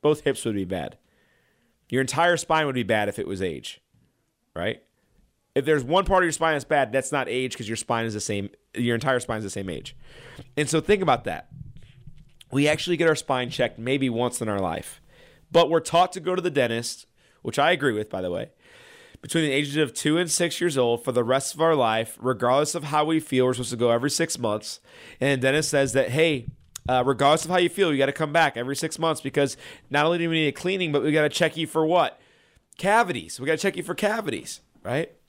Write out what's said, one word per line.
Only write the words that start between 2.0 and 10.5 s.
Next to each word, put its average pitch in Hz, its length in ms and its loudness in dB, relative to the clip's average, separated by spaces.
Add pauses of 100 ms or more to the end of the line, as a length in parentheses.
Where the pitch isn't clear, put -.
entire 165 340 2
spine 160 300 0
would 135 100 -2
be 123 80 -2
bad 104 240 2
if 101 100 -6
it - 100 -6
was 95 140 -6
age, 78 380 -6 (760)
right? 90 300 -6 (720)
If 139 80 2
there's 143 220 2
one 175 180 2
part 185 180 4
of 180 40 4
your 160 80 0
spine 160 200 0
that's 139 120 -2
bad, 139 260 2
that's 131 220 -2
not 135 160 -2
age 127 280 -4
'cause 107 120 -10
your 113 80 -4
spine 113 280 -2
is 110 80 -4
the 107 60 -4
same, 101 300 -4 (260)
your 120 180 0
entire 123 280 0
spine 113 160 -6
is 107 80 -8
the 95 40 -8
same 95 200 -8
age. - 260 -10 (600)